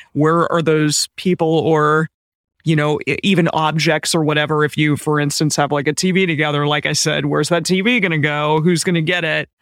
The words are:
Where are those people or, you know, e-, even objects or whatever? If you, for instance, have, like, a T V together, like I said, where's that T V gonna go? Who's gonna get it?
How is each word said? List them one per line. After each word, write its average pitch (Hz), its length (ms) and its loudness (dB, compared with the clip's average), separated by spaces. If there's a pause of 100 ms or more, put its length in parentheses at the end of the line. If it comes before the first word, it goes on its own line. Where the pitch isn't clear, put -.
(120)
Where 160 380 2
are 170 120 0
those 151 540 0
people 175 320 0
or, 156 600 2 (560)
you 160 120 2
know, 151 300 0
e-, 139 160 -2
even 196 260 2
objects 156 640 0
or 160 100 0
whatever? 151 400 0
If 147 140 -4
you, 151 180 2
for 151 240 -2
instance, 147 360 -2
have, 143 160 0
like, 143 140 -2
a 151 60 0
T 185 200 -2
V 190 140 2
together, 147 400 0
like 147 200 0
I 151 80 -2
said, 147 320 -2
where's 147 240 -2
that 170 160 0
T 185 160 0
V 240 180 2
gonna 170 180 0
go? 151 440 0
Who's 170 220 2
gonna 170 180 0
get 175 220 -2
it? 156 260 -4 (120)